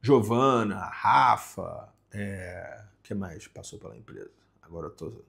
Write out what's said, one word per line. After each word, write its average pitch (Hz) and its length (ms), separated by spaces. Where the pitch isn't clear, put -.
Giovana, 117 880
Rafa, 110 960
é, 98 720
que - 120
mais 95 340
passou - 320
pela 92 160
empresa? - 340
Agora 80 260
eu - 40
tô - 380